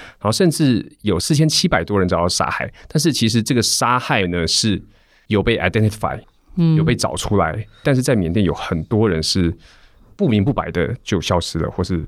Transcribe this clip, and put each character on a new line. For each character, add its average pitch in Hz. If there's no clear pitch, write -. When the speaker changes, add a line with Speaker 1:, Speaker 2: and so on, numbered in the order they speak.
Speaker 1:
然 -
后 104
甚 180
至 131
有 92
四 156
千 156
七 156
百 92
多 101
人 92
遭 87
到 87
杀 -
害。 -
但 -
是 151
其 117
实 110
这 143
个 120
杀 123
害 117
呢， 85
是 -
有 104
被 110
identify， 95
Speaker 2:
嗯。 165
Speaker 1:
有 156
被 156
找 -
出 -
来， 85
但 143
是 127
在 127
缅 87
甸 104
有 82
很 80
多 110
人 82
是 87
不 202
明 104
不 135
白 -
的 87
就 87
消 -
失 -
了， 78
或 -
是 87